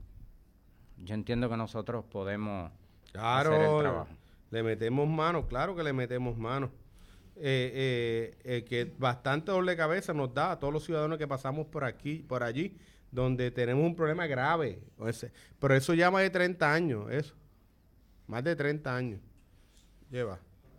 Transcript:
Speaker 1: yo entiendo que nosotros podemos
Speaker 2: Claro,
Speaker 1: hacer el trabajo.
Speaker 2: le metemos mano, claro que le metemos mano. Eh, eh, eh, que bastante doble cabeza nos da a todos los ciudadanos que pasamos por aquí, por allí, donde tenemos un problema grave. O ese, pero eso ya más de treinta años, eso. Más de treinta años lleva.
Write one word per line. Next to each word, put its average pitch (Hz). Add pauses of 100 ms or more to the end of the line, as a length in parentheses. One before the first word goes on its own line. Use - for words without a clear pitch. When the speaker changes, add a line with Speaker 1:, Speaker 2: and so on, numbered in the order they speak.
(1040)
Speaker 1:
yo 101
entiendo 120
que 113
nosotros 113
podemos 101 (400)
Speaker 2:
Claro, 127
Speaker 1:
hacer 156
el 151
trabajo. 85 (420)
Speaker 2:
le 113
metemos 113
mano, 156
claro 160
que 170
le 147
metemos 123
mano. 131 (640)
Eh, 135
eh, 120
eh, 123
que 120
bastante 135
doble 185
cabeza 165
nos 135
da 160
a 160
todos 143
los 151
ciudadanos 156
que 151
pasamos 139
por 147
aquí, 139
por 127
allí, 135 (340)
donde 127
tenemos 123
un 170
problema 165
grave. 135 (180)
O 110
ese, 117 (260)
pero 139
eso 135
ya 175
más 190
de 190
treinta 180
años, 120
eso. 143 (920)
Más 117
de 170
treinta 143
años 123 (920)
lleva. 117 (400)